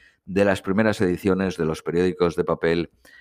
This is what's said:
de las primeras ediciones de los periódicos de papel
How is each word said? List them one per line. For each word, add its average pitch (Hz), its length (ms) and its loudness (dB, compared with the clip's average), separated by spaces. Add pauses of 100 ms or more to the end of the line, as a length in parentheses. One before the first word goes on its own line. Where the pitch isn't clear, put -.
(260)
de 95 180 2
las 95 160 2
primeras 104 400 0
ediciones 92 560 0
de 82 80 -2
los 78 180 -4
periódicos 87 540 0
de 87 80 0
papel 82 460 -2 (300)